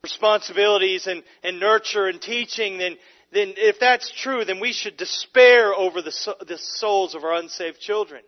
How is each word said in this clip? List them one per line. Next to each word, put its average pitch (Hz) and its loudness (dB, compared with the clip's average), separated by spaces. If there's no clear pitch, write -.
responsibilities 196 0
and, 175 -8
and 180 -8
nurture 208 0
and 175 -6
teaching, 220 -6
then, 180 -6
then 196 0
if 208 2
that's 247 2
true, 254 -4
then 190 -6
we 240 -4
should - -8
despair 240 6
over 185 -2
the 156 -10
so-, - -8
the 165 -10
souls 196 -2
of 151 -10
our 160 0
unsaved 170 -6
children. 202 -4